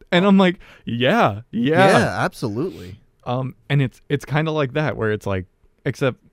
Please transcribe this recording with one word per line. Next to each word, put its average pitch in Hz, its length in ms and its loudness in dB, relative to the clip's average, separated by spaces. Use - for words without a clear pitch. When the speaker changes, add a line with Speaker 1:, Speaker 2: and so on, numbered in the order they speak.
Speaker 1:
And 180 160 4
I'm 196 120 6
like, 185 200 2
"Yeah, 120 580 0
yeah." 175 460 4
Speaker 2:
Yeah, 127 260 0
absolutely. 110 760 -8
Speaker 1:
Um, 127 300 -6
and 143 100 2
it's, - 280 -4
it's 143 160 -4
kinda 156 260 -2
like 147 220 -2
that, 147 240 -2
where 110 160 -2
it's 104 120 -6
like, 95 220 -4
except 135 340 -2